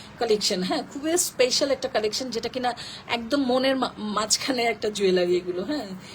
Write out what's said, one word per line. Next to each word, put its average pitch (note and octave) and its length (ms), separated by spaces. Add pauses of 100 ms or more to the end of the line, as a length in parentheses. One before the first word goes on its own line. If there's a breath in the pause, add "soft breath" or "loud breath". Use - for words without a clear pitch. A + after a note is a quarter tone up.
(180 loud breath)
কালেকশন, G#3 440
হ্যাঁ, C#4+ 200 (100)
খুবই D#4+ 260
স্পেশাল C4 520
একটা C4 180
কালেকশন, A3 420
যেটা A3+ 180
কিনা B3 260 (340 loud breath)
একদম A#3 360
মনের C4 320
মা-, B3 220
মাঝখানে G#3+ 640
একটা A3 280
জুয়েলারি F#3 460
এগুলো, F3+ 280
হ্যাঁ। C4 240 (260 loud breath)